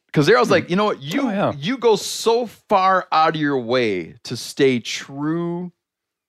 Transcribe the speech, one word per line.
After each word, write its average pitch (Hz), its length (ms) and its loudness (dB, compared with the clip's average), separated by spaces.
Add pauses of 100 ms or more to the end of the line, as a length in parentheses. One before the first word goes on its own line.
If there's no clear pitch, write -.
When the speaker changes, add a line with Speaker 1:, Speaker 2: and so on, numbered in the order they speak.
(120)
Speaker 1:
'cause 151 160 2
there 226 100 6
I - 20 4
was 226 120 2
like, 160 140 2
Speaker 2:
Hmm. - 60 -10
Speaker 1:
"You 175 40 0
know 208 100 2
what? 196 160 -4
You, 160 220 -4
Speaker 2:
Oh, 247 60 0
yeah. 190 280 -2
Speaker 1:
you 196 200 -4
go 226 180 4
so 233 500 -2
far 190 640 0
out 160 240 2
of 156 60 -4
your 143 160 0
way 110 680 -2
to 123 140 -10
stay 135 420 0
true 170 920 -6 (580)